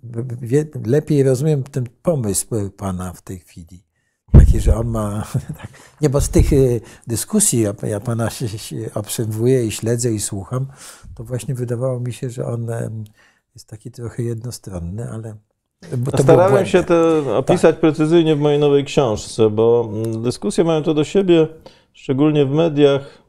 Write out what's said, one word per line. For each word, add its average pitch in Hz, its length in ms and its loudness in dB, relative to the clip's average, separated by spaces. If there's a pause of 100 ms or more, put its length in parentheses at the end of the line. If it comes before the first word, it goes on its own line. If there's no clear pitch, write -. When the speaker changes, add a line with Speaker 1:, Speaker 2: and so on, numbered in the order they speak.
Speaker 1:
w-, 117 240 -10
w-, 120 200 -10
wie-, 147 180 0 (200)
lepiej 143 380 2
rozumiem 135 400 0
ten 127 200 -6 (180)
pomysł, 117 540 -2
e, 101 140 -4
pana 92 440 -8
w - 80 -20
tej 92 180 -14
chwili. 90 440 -20 (480)
Taki, - 280 10
że - 160 2
on 117 120 -2
ma, 107 360 -4 (120)
<laughs> - 260 -6
tak, - 80 -18 (320)
nie, 147 80 2
bo 139 120 2
z - 80 -2
tych, - 240 4
e, - 20 4 (520)
dyskusji, 131 540 0
ja, 101 120 0 (140)
ja 104 120 -4
pana 113 300 -4
się, - 180 -8
się 110 480 -10
obserwuję 113 720 -2
i 101 40 -4
śledzę 117 400 -2
i 107 80 -4
słucham, 123 480 -8 (480)
to 117 80 -16
właśnie 123 320 -8
wydawało 123 440 -4
mi 123 140 -6
się, 131 160 -8
że 123 160 -8
on, 117 240 -6
em, 113 340 -8 (520)
jest - 120 -20
taki 117 240 -18
trochę 117 320 -10
jednostronny, 110 880 -10
ale, 110 240 -12 (460)
bo 135 300 -6
to - 60 0
było - 60 -
Speaker 2:
Starałem 165 280 6
Speaker 1:
błędne. 196 200 2
Speaker 2:
się 180 120 4
to 165 400 2 (140)
opisać 170 240 0 (140)
Speaker 1:
Tak. - 40 -18
Speaker 2:
precyzyjnie 156 560 2
w 143 40 -2
mojej 147 200 2
nowej 143 260 2
książce, 110 640 0
bo, 113 440 2
mm, 113 300 -6
dyskusje 170 400 -2
mają 160 200 0
to 156 100 0
do 147 100 0
siebie, 170 440 2 (460)
szczególnie 147 520 0
w 131 60 -4
mediach 143 760 2